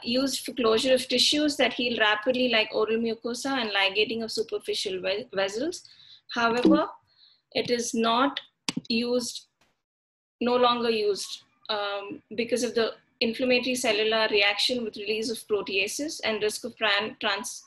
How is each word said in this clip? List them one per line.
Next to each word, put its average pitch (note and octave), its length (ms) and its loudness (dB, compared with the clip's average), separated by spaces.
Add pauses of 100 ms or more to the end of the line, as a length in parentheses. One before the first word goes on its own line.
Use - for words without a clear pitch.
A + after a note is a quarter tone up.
used B3+ 400 0
for - 80 -10
closure A3+ 420 4
of B3+ 140 0
tissues D4 480 2
that B3+ 160 2
heal A#3+ 260 -2
rapidly, A3+ 500 2
like A3 240 2
oral A3 260 2
mucosa A#3 520 -4 (100)
and A3 120 -2
ligating G3+ 500 2
of A3 80 -6
superficial G#3 720 -4
ve-, F#3+ 340 -4
vessels. G3+ 540 -2 (460)
However, B3 540 2 (640)
it - 180 -2
is A#3 240 -2
not A#3 460 2 (480)
used, A#3+ 580 -2 (920)
no A#3+ 160 2
longer A#3+ 340 4
used, G#3 520 0 (280)
um, G3+ 520 -4 (120)
because A#3 280 0
of A3+ 120 -4
the A3+ 200 0 (260)
inflammatory B3 540 2
cellular A3 560 2
reaction G#3 540 2
with G#3 120 -8
release A3 340 -4
of A3 80 -6 (100)
proteases G#3 760 -2
and A3 180 -2
risk G#3+ 220 -2
of A#3 120 -10
tran-, G#3+ 420 0
trans-, G3+ 480 -4